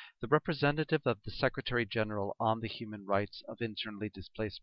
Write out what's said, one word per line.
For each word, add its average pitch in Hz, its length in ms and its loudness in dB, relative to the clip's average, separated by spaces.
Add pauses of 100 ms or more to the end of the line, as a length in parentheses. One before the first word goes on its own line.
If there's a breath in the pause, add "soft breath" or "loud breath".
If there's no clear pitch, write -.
(200 loud breath)
the 120 60 -6
representative 151 800 2
of 117 160 2
the 104 80 -8
Secretary 123 560 0
General 107 540 0
on 113 180 4
the 113 80 -6
human 107 400 -8
rights 101 400 0
of 117 160 -8
internally 107 460 -4
displaced 101 540 -6